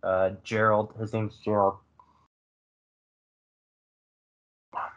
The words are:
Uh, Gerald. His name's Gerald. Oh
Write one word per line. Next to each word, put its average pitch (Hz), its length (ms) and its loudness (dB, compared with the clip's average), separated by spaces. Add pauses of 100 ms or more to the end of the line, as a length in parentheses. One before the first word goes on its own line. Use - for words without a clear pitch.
Uh, 95 280 0 (120)
Gerald. 110 560 0
His 110 140 -6
name's 110 240 -4
Gerald. 101 400 0 (3000)
Oh - 220 -8